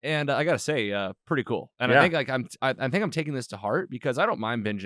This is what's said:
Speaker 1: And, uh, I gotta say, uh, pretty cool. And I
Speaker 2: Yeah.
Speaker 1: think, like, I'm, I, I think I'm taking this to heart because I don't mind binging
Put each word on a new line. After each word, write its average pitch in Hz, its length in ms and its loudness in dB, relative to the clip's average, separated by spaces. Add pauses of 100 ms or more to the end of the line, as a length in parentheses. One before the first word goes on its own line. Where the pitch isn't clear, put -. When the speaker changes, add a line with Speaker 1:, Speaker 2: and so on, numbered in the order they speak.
Speaker 1:
And, 147 240 0
uh, 139 60 4
I 143 80 2
gotta 156 160 2
say, 117 320 0
uh, 98 220 -2 (120)
pretty 139 200 0
cool. - 340 -4
And 123 100 0
I 123 60 6
Speaker 2:
Yeah. 139 60 8
Speaker 1:
think, 175 120 4
like, 139 160 0
I'm, 131 160 -2 (160)
I, 131 160 2
I 131 120 -2
think 190 160 0
I'm 170 60 -2
taking 151 220 -4
this 127 140 -6
to 104 100 -12
heart 107 320 -2
because 123 280 -4
I 180 80 4
don't 220 140 0
mind 110 260 -2
binging 104 200 -2